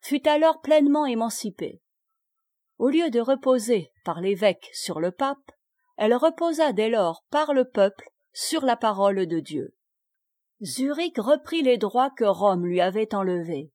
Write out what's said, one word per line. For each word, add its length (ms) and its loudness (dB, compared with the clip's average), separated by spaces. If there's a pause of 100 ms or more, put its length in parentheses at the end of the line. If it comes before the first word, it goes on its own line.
fut 260 -2
alors 340 2
pleinement 440 2
émancipée. 760 -6 (960)
Au 120 0
lieu 200 2
de 100 0
reposer 720 0 (120)
par 160 -6
l'évêque 540 0
sur 260 -8
le 120 -2
pape, 400 -6 (460)
elle 160 2
reposa 600 0
dès 160 0
lors 400 0
par 240 0
le 120 4
peuple 440 0 (240)
sur 320 -4
la 100 2
parole 500 0
de 140 -4
Dieu. 360 -10 (880)
Zurich 540 -4
reprit 440 -2
les 160 2
droits 340 0
que 140 -2
Rome 400 2
lui 160 0
avait 340 -2
enlevés. 600 -4